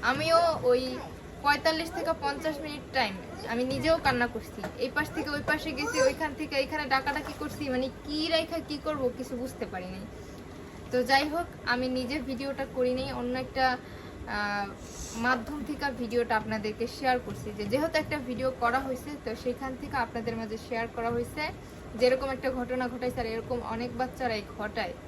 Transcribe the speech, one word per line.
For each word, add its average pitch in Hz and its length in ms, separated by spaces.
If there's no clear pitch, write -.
আমিও 311 280
ওই 254 120
পঁয়তাল্লিশ 320 540
থেকে 330 160
পঞ্চাশ 294 400
মিনিট 294 200
টাইম 214 180
আমি 240 120
নিজেও 269 320
কান্না 240 280
করছি, - 260
এই 262 180
পাশ 302 180
থেকে 302 160
ওই 294 200
পাশে 302 280
গেছি, 302 180
ওইখান 294 300
থেকে 302 240
এইখানে 302 220
ডাকাডাকি 269 460
করছি, - 220
মানে 254 120
কি 294 140
রাইখা 330 240
কি 302 80
করব 302 160
কিছু 254 240
বুঝতে 254 300
পারিনি। 185 280
তো 247 120
যাই 269 260
হোক, 339 180
আমি 247 200
নিজে 254 180
ভিডিওটা 269 360
করি 254 220
নাই, 269 140
অন্য 247 260
একটা, 262 260
আহ, 208 880
মাধ্যম 262 320
থেকে 285 180
ভিডিওটা 233 360
আপনাদেরকে 214 500
শেয়ার 254 200
করছি, 208 220
যে 214 140
যেহেতু 311 320
একটা 302 120
ভিডিও 254 200
করা 240 240
হয়েছে, 262 240
তো 226 60
সেইখান 262 380
থেকে 277 160
আপনাদের 233 440
মাঝে 220 160
শেয়ার 233 180
করা 233 140
হয়েছে। 240 320
যেরকম 254 360
একটা 262 120
ঘটনা 254 340
ঘটাইছে, 247 280
আর 226 140
এরকম 226 240
অনেক 240 240
বাচ্চারাই 240 440
ঘটায় 208 360